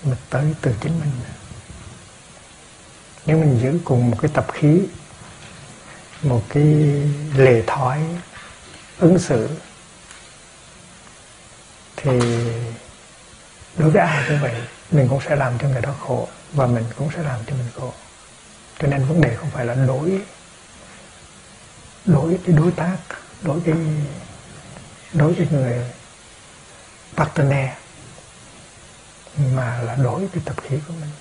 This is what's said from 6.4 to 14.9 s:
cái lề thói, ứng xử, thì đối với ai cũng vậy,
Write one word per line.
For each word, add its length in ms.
cái 140
lề 320
thói, 320
ứng 220
xử, 300
thì 160
đối 140
với 100
ai 260
cũng 140
vậy, 200